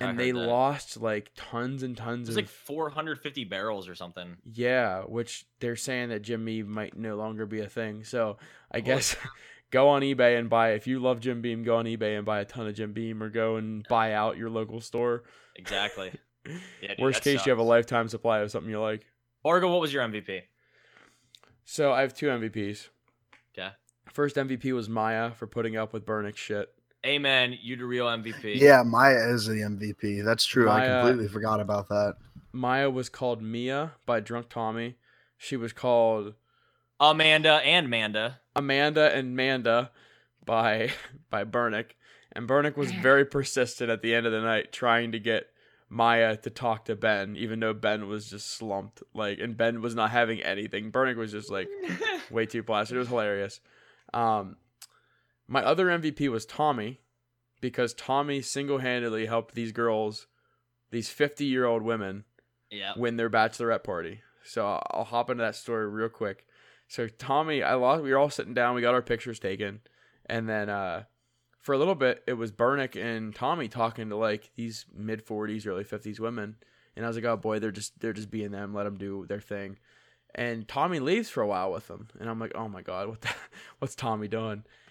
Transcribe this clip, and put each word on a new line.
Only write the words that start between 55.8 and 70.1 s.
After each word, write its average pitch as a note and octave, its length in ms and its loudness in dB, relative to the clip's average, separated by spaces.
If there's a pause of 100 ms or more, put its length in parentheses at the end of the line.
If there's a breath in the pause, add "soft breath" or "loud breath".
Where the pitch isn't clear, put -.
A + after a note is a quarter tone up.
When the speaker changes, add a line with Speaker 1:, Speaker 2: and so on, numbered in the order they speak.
Speaker 2:
M E3+ 120 2
V D#3 100 -2
P C#3+ 180 -2
was A2 160 -4
Tommy, C3 540 -2 (640)
because B2 340 -2
Tommy C#3+ 460 0
single-handedly B2 840 -2
helped A2+ 300 -2
these A2+ 160 -6
girls, A2 560 0 (640)
these A#2 180 -6
fifty-year-old C3 720 0
women, G#2 420 -4 (460)
Speaker 1:
Yeah. G2+ 260 -8
Speaker 2:
win A#2 220 0
their A#2 120 0
bachelorette A2+ 540 2
party. F2+ 380 -6 (220)
So A2 240 -4
I'll, F#2+ 240 -2
I'll G#2 140 -2
hop A#2+ 260 -2
into A#2+ 120 -2
that G#2+ 120 -2
story A2 340 -4
real A2 200 -4
quick. G#2 360 -6 (420 soft breath)
So A#2 200 -6
Tommy, C#3+ 560 0
I E2 120 2
lost, C3 280 4
we C3+ 80 0
were C3+ 60 6
all C#3+ 120 6
sitting - 240 -8
down, B2 220 2
we B2 60 0
got A#2+ 140 4
our B2+ 60 4
pictures A#2 380 -4
taken, G2+ 420 -6 (460)